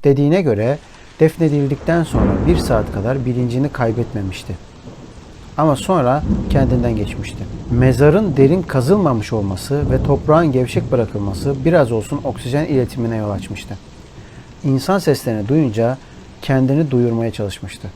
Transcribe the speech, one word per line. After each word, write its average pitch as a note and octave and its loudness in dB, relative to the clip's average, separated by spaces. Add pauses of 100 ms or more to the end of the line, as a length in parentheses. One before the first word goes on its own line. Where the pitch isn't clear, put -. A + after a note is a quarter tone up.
Dediğine C#3+ 4
göre A#2+ 0 (420)
defnedildikten D#3 2
sonra - 2 (160)
bir E3 4
saat A2+ 0
kadar A#2+ -2
bilincini B2 0
kaybetmemişti. A2 -4 (1000)
Ama D3+ 2
sonra D3+ 2 (280)
kendinden A#2+ 2
geçmişti. - -6 (320)
Mezarın C3 4
derin D3 4
kazılmamış C#3 0
olması A2+ -2
ve B2+ 2
toprağın D3+ 2
gevşek B2+ 0
bırakılması A#2 -2 (100)
biraz C#3 4
olsun A#2 -4
oksijen C3 -4
iletimine A#2 -2
yol G#2+ -4
açmıştı. G2 -8 (840)
İnsan C#3 0
seslerini A2+ 0
duyunca B2+ 2 (440)
kendini C#3 2
duyurmaya A#2 0
çalışmıştı. G2+ -8